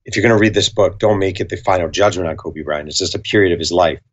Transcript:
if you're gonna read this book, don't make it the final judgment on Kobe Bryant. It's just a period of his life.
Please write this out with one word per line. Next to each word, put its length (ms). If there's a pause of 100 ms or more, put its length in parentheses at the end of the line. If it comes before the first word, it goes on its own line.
if 120
you're 80
gonna 140
read 160
this 160
book, 300
don't 200
make 200
it 100
the 80
final 320
judgment 380
on 80
Kobe 280
Bryant. 260
It's 80
just 180
a 40
period 340
of 60
his 120
life. 280 (140)